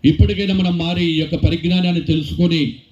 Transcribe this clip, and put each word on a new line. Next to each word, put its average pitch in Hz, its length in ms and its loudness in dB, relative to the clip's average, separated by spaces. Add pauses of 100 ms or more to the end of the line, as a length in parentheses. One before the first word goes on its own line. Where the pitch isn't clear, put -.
ఇప్పటికైనా 196 460 2
మనం 180 240 0
మారి 175 280 -2
ఈ 160 120 0
యొక్క 156 180 -2
పరిజ్ఞానాన్ని 175 680 0
తెలుసుకొని 156 720 -2 (180)